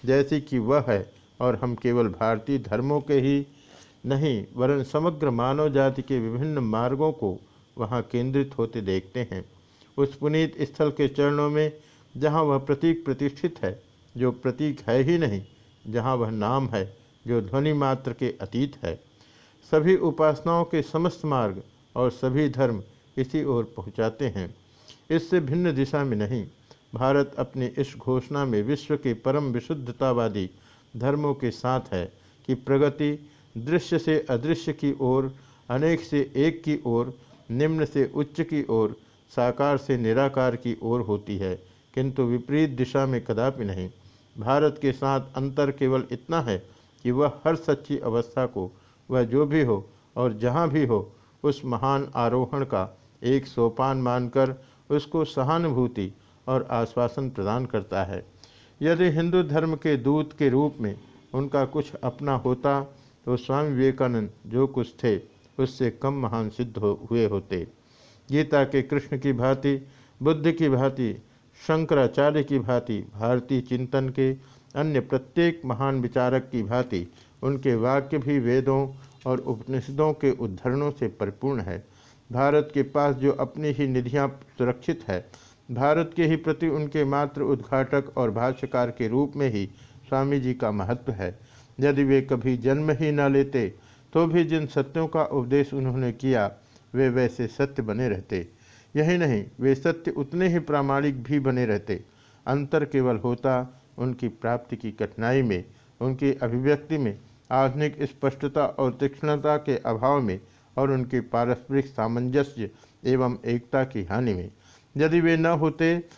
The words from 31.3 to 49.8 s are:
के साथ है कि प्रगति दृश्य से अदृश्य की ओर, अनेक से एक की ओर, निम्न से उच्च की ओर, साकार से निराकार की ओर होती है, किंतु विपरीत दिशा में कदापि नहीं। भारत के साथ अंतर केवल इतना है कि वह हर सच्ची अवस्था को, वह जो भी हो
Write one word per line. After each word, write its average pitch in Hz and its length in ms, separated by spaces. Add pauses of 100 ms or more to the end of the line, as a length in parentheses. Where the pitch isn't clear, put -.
के 127 180
साथ 127 300 (120)
है 90 200 (340)
कि 131 80
प्रगति 147 760 (280)
दृश्य 160 420
से 156 300
अदृश्य 147 440
की 143 280
ओर, 131 340 (340)
अनेक 160 320
से 143 340
एक 160 280
की 151 220
ओर, 117 320 (340)
निम्न 156 340
से 139 300
उच्च 147 260
की 156 280
ओर, 110 280 (320)
साकार 131 480
से 135 200
निराकार 127 580
की 120 260
ओर 117 200
होती 104 360
है, 92 180 (380)
किंतु 131 300
विपरीत 139 460
दिशा 127 360
में 127 180
कदापि 120 420
नहीं। 92 240 (480)
भारत 143 440
के 139 100
साथ 135 300 (140)
अंतर 139 360
केवल 131 400
इतना 160 300
है 104 220 (400)
कि 120 80
वह 139 360
हर 165 80
सच्ची 143 440
अवस्था 117 460
को, 101 260 (380)
वह 127 140
जो 131 220
भी 147 180
हो 104 260 (260)